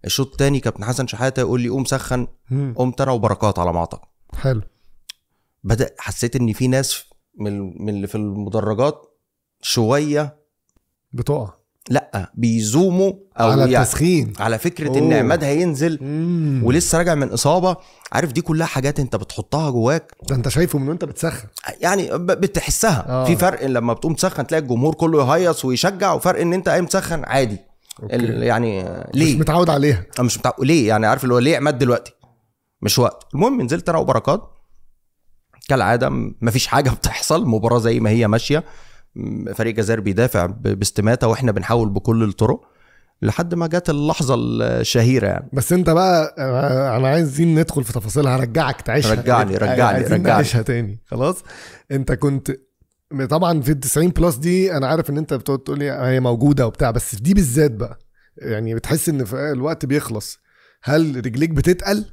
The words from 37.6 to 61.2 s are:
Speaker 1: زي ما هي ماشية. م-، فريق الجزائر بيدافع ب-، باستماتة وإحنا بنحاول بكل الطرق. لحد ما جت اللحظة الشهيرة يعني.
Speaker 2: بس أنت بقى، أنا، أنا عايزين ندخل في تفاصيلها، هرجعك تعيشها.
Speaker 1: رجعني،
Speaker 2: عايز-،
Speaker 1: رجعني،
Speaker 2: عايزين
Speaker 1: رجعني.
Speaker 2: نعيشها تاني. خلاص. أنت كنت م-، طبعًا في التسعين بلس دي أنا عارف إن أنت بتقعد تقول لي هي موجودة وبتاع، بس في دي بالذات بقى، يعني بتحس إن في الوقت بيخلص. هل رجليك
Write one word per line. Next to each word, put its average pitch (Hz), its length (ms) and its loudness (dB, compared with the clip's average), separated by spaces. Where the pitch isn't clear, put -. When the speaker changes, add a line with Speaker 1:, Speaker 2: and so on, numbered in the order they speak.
Speaker 1:
زي 117 220 2
ما 110 100 2
هي 113 180 4
ماشية. 143 360 0
م-، 104 380 -8
فريق 113 180 -2
الجزائر 110 300 0
بيدافع 98 460 2
ب-، 101 160 -8
باستماتة 104 680 0
وإحنا 113 240 0
بنحاول 110 360 0
بكل 113 340 0
الطرق. 107 380 0
لحد 170 320 -2
ما 170 120 -2
جت 175 240 -2
اللحظة 147 480 0
الشهيرة 117 880 2
يعني. - 260 -4
Speaker 2:
بس 135 200 -2
أنت 175 180 2
بقى، 170 480 2
أنا، 131 580 0
أنا 131 120 2
عايزين 156 520 2
ندخل 147 240 -2
في - 80 -8
تفاصيلها، 123 440 0
هرجعك 131 440 -2
تعيشها. 113 340 0
Speaker 1:
رجعني، 117 380 2
Speaker 2:
عايز-، 95 100 0
Speaker 1:
رجعني، 123 200 2
Speaker 2:
عايزين 117 300 2
Speaker 1:
رجعني. 175 100 2
Speaker 2:
نعيشها 113 400 2
تاني. 110 440 -4
خلاص. 147 300 -2
أنت 135 220 -2
كنت 139 380 -2
م-، 135 140 -4
طبعًا 165 360 2
في 135 120 0
التسعين 156 380 2
بلس 170 240 2
دي 175 420 0
أنا 135 100 0
عارف 156 240 0
إن 143 80 -2
أنت 151 160 -4
بتقعد 135 240 -2
تقول 143 200 -6
لي 143 120 -2
هي 127 300 0
موجودة 127 460 4
وبتاع، 120 240 0
بس - 240 -4
في 101 80 -10
دي 175 120 2
بالذات 151 360 4
بقى، 110 280 -8
يعني 113 360 -6
بتحس 147 340 -2
إن 139 160 -2
في 107 120 -8
الوقت 139 340 -4
بيخلص. 127 520 -4
هل 151 340 2
رجليك 123 340 -2